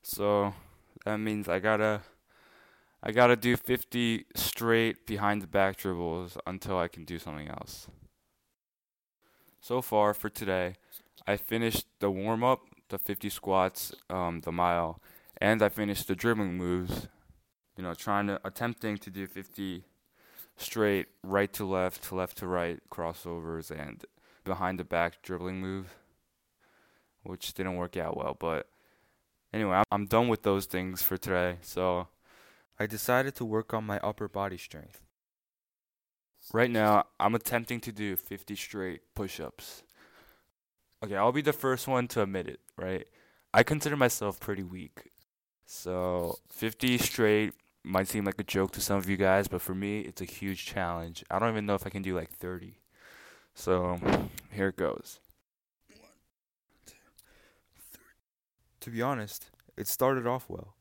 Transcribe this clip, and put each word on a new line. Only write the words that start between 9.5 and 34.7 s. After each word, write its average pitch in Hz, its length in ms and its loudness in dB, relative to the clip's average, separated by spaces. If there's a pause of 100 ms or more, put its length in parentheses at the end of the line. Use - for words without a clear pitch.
So 127 180 0
far 104 320 6
for - 160 -4
today, 92 460 0 (500)
I 101 120 2
finished 113 500 0 (140)
the 101 100 2
warm-up, 113 520 2 (260)
the 98 100 -6
fifty - 320 -4
squats, - 640 2 (160)
um, 87 300 -2
the 82 100 -6
mile, 87 500 2 (400)
and 107 220 4
I 104 60 6
finished 101 400 -2
the 95 80 2
dribbling 104 400 0
moves. 90 500 -2 (680)
You 92 80 -10
know, 85 100 -6
trying 101 320 0
to, 101 180 -2
attempting 110 540 -4
to - 100 -14
do 95 200 -10
fifty 95 560 -8 (720)
straight 104 500 2 (160)
right 98 300 2
to 107 120 -6
left, 92 460 -2
left 92 280 -4
to 92 100 -6
right 87 320 -2 (100)
crossovers, 82 800 -8
and 73 340 -10 (380)
behind 92 380 -2
the 87 40 -6
back 85 380 0
dribbling 92 380 -6
move, 92 340 -6 (1300)
which - 320 -10
didn't 92 220 -4
work 87 200 -4
out 78 200 -2
well. 71 200 -4
But 80 320 -2 (840)
anyway, 104 240 2
I'm, 104 160 8
I'm 101 140 0
done 117 200 6
with 113 160 2
those 98 240 2
things 92 360 -4
for 92 140 0
today, 90 440 0
so 90 480 0 (720)
I 107 60 0
decided 123 500 0
to 123 80 -2
work 110 280 -2
on 110 120 -2
my 101 160 -4
upper 107 260 -4
body 98 320 -4
strength. - 460 -18 (1500)